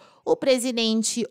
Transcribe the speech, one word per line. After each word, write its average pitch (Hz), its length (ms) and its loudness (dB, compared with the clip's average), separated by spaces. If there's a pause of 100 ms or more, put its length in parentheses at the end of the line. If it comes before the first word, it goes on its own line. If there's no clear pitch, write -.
(240)
o 240 120 2
presidente 233 960 0